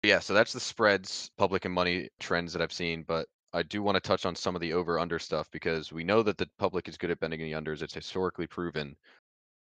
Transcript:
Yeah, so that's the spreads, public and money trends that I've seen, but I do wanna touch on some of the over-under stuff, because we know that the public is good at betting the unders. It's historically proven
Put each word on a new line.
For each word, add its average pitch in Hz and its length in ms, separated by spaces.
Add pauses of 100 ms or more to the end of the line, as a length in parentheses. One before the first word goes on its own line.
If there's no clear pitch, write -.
Yeah, 101 160
so 98 160
that's 110 180
the 127 80
spreads, - 760
public 95 260
and 90 80
money 90 380 (100)
trends 85 320
that 85 80
I've 82 100
seen, 82 340
but 80 220 (280)
I 85 80
do 104 200
wanna 98 180
touch 98 260
on 87 100
some 90 180
of 87 60
the 82 140
over-under 85 440
stuff, 78 320
because 80 420
we 82 120
know 107 180
that 104 140
the 90 220
public 95 300
is 80 100
good 87 120
at 82 100
betting 80 200
the 80 120
unders. 78 280
It's 80 140
historically 90 520
proven 76 520 (640)